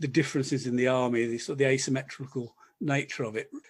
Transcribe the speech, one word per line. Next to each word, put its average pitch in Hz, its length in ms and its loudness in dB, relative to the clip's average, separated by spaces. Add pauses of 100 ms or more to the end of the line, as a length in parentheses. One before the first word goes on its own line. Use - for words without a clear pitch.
the 143 80 -2
differences 135 580 0
in 123 100 0
the 123 120 4
army, 123 380 2
the 117 120 -4
sort - 160 -6
of 139 40 -10
the 139 100 4
asymmetrical 131 880 -2 (260)
nature 139 440 -2
of 110 120 -6
it - 120 -6 (220)